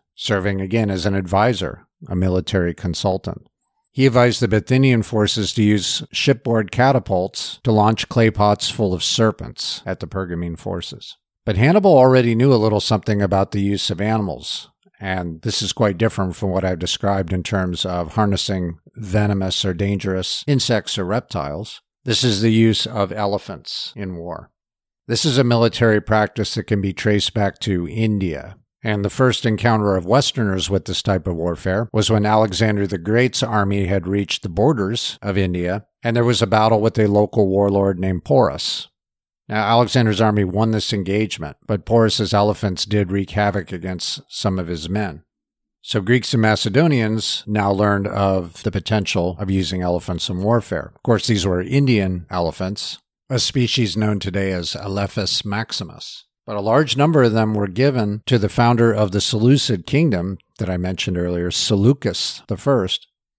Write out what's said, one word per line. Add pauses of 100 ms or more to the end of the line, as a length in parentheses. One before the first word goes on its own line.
(140)
serving
again
as
an
advisor, (220)
a
military
consultant. (440)
He
advised
the
Bithynian
forces
to
use
shipboard
catapults
to
launch
clay
pots
full
of
serpents
at
the
Pergamene
forces. (300)
But
Hannibal
already
knew
a
little
something
about
the
use
of
animals, (300)
and
this
is
quite
different
from
what
I've
described
in
terms
of
harnessing (160)
venomous
or
dangerous
insects
or
reptiles. (220)
This
is
the
use
of
elephants
in
war. (560)
This
is
a
military
practice
that
can
be
traced
back
to
India. (260)
And
the
first
encounter
of
Westerners
with
this
type
of
warfare
was
when
Alexander
the
Great's
army
had
reached
the
borders
of
India, (160)
and
there
was
a
battle
with
a
local
warlord
named
Porus. (600)
Now,
Alexander's
army
won
this
engagement,
but
Porus's
elephants
did
wreak
havoc
against
some
of
his
men. (580)
So
Greeks
and
Macedonians
now
learned
of
the
potential
of
using
elephants
in
warfare.
Of
course,
these
were
Indian
elephants, (280)
a
species
known
today
as
Elephas
maximus. (200)
But
a
large
number
of
them
were
given
to
the
founder
of
the
Seleucid
kingdom (220)
that
I
mentioned
earlier,
Seleucus
the
First, (320)